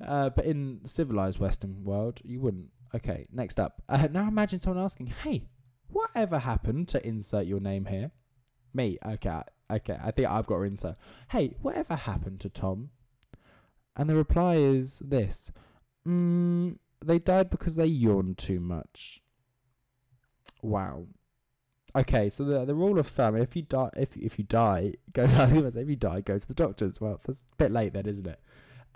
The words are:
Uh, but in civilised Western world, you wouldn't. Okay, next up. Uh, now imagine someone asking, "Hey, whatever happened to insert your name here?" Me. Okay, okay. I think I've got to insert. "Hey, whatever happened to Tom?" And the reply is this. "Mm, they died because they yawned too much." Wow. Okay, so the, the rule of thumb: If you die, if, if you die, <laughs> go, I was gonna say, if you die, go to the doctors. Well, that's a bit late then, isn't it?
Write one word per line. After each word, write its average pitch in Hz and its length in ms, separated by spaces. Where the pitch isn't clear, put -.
Uh, 139 260
but 131 140
in 143 400
civilised 107 540
Western 98 460
world, 104 400
you 123 160
wouldn't. 98 300
Okay, 107 380
next 117 280
up. - 280
Uh, 139 220
now 185 160
imagine 208 340
someone 185 220
asking, 160 260
"Hey, 220 400
whatever 233 500
happened 123 500
to - 180
insert 107 400
your 98 140
name 98 240
here?" 98 260
Me. 120 320
Okay, 95 380
okay. 107 320
I 107 80
think 127 180
I've 107 180
got 98 120
to 92 40
insert. 98 340
"Hey, 170 300
whatever - 340
happened 95 460
to - 100
Tom?" 98 400
And 147 120
the 156 80
reply 170 400
is 135 440
this. 135 500
"Mm, 175 720
they 165 140
died 185 320
because 160 260
they 160 100
yawned 104 520
too 92 220
much." - 600
Wow. 92 440
Okay, 120 320
so 139 160
the, 143 200
the 143 100
rule 185 240
of 147 80
thumb: 110 300
If 117 200
you 170 60
die, 131 340
if, - 200
if - 220
you 107 60
die, 101 580
<laughs> - 100
go, 127 120
I 131 200
was 123 80
gonna 147 180
say, 113 100
if 135 80
you 147 80
die, 95 240
go 98 180
to - 80
the 131 80
doctors. 101 460
Well, 107 260
that's 131 160
a - 140
bit 139 160
late 110 220
then, 98 120
isn't 101 200
it? 80 140